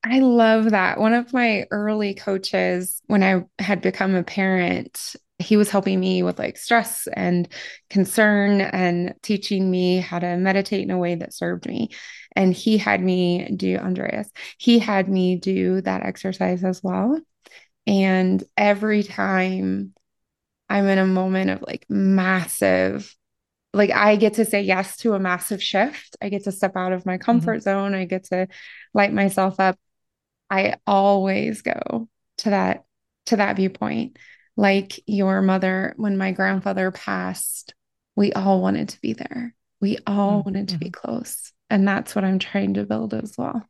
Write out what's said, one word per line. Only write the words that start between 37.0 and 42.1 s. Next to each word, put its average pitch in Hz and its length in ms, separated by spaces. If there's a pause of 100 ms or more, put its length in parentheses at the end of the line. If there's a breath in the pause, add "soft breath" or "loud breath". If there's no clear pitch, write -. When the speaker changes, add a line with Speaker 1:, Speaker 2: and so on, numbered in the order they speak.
Speaker 1:
we 202 200
all 190 260
wanted 190 300
to - 100
be 226 140
there. 240 400 (260)
We 202 160 (100)
all 202 360
Speaker 2:
Mm, - 20
Speaker 1:
wanted 196 240
to 175 100
be 180 120
Speaker 2:
mm-hmm. - 200
Speaker 1:
close. - 420 (180)
And 196 180
that's - 260